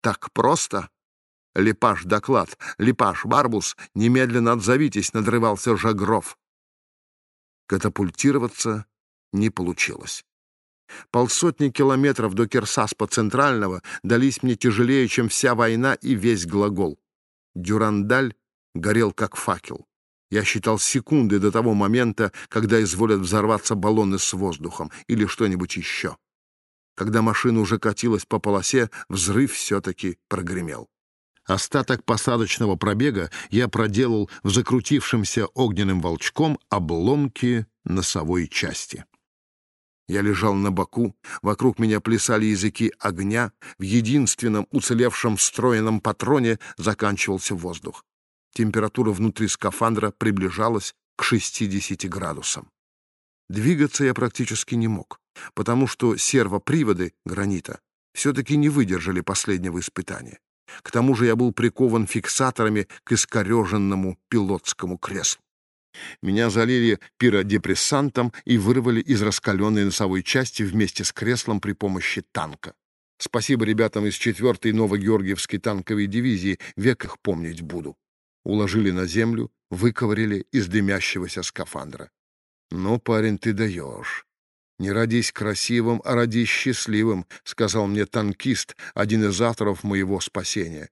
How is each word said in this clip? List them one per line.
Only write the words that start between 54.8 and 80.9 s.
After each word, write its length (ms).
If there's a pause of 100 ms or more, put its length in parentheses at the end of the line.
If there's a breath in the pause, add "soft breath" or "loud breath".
мог, 340 (340 loud breath)
потому 340
что 280
сервоприводы 960 (140)
"Гранита" 540 (340)
все-таки 420
не 120
выдержали 520
последнего 600
испытания. 580 (440 loud breath)
К 80
тому 240
же 120
я 100
был 160
прикован 540
фиксаторами 840 (160 loud breath)
к 80
искореженному 1040 (100)
пилотскому 680
креслу. 440 (800 loud breath)
Меня 280
залили 500 (180 loud breath)
пиродепрессантом 1120 (120)
и 140
вырвали 420
из 220
раскаленной 600
носовой 380
части 400
вместе 420
с 80
креслом 480
при 120
помощи 500 (100)
танка. 420 (440)
Спасибо 460
ребятам 420
из 80
четвертой 580
Новогеоргиевской 840
танковой 480
дивизии, 520 (180 loud breath)
век 280
их 140
помнить 420
буду. 360 (480)
Уложили 480
на 140
землю, 440 (200)
выковыряли 840
из 160
дымящегося 760